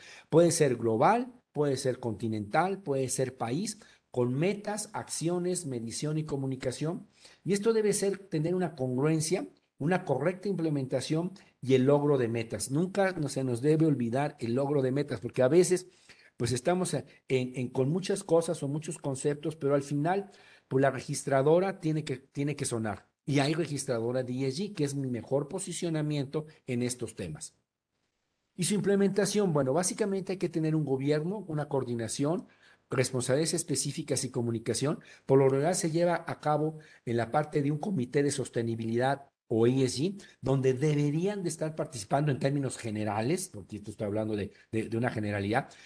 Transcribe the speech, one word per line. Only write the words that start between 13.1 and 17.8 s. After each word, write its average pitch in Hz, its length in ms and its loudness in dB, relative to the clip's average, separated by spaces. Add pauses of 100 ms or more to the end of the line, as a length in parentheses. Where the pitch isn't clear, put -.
no 156 160 -2
se 135 160 -2
nos 120 160 -2
debe 156 240 4
olvidar 135 560 0
el 117 140 -2
logro 139 260 2
de 131 120 2
metas, 135 280 -2
porque 120 220 0
a 127 60 8
veces, 175 380 4 (520)
pues, 120 140 0
estamos 175 420 0
en, 127 100 -2 (240)
en, 127 400 0
con 135 220 0